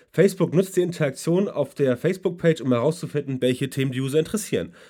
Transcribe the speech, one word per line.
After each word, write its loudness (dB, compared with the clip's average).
Facebook 2
nutzt 0
die 4
Interaktion 0
auf -4
der 0
Facebook-Page, 0
um 2
herauszufinden, -2
welche 0
Themen -2
die -2
User 0
interessieren. -2